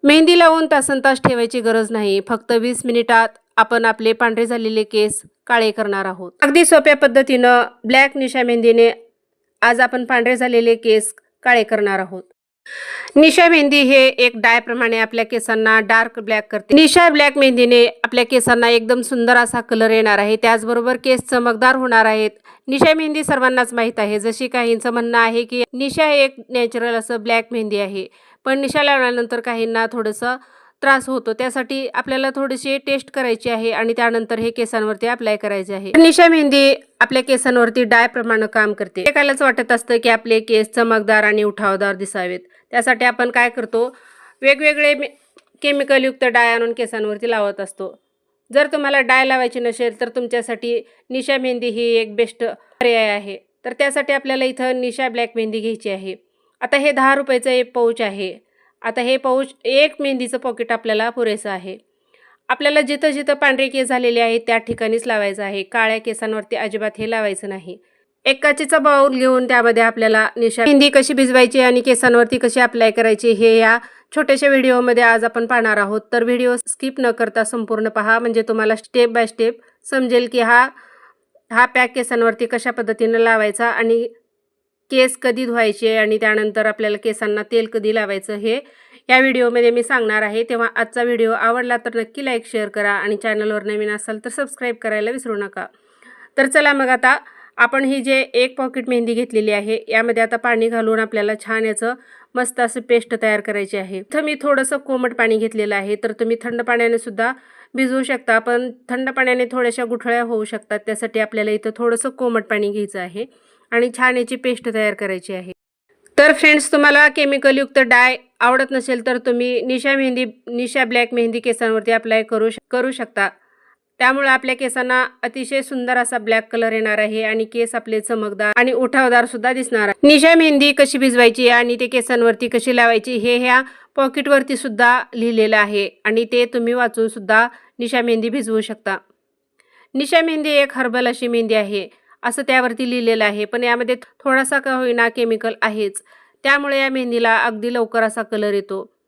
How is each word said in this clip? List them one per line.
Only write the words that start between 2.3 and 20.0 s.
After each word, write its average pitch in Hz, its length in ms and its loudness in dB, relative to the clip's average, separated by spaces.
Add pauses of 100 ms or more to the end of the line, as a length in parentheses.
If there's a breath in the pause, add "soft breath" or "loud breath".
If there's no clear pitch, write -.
वीस 233 340 0
मिनिटात 233 420 2 (300)
आपण 226 280 2
आपले 220 280 2
पांढरे 226 320 0
झालेले 220 380 -4
केस 214 380 -2 (260)
काळे 226 240 2
करणार 202 340 -4
आहोत. 185 260 -10 (100)
अगदी 294 240 6
सोप्या 302 300 6
पद्धतीनं 247 680 4 (240)
ब्लॅक 269 300 4
निशा 262 260 -2
मेहंदीने 233 680 2 (500)
आज 233 180 2
आपण 254 260 0
पांढरे 240 300 0
झालेले 233 400 2
केस 220 400 0 (280)
काळे 240 200 4
करणार 208 360 -2
आहोत. 185 240 -10 (920 loud breath)
निशा 320 320 6
मेहंदी 294 340 4
हे 262 260 6
एक 247 280 2
डायप्रमाणे 233 640 0
आपल्या 226 280 -2
केसांना 220 540 0
डार्क 226 400 0
ब्लॅक 214 320 -4
करते. 214 240 0
निशा 320 340 8
ब्लॅक 294 280 2
मेहंदीने 240 680 4
आपल्या 240 220 0
केसांना 240 440 2
एकदम 233 320 2
सुंदर 240 340 0
असा 240 260 2
कलर 226 280 0
येणार 220 280 4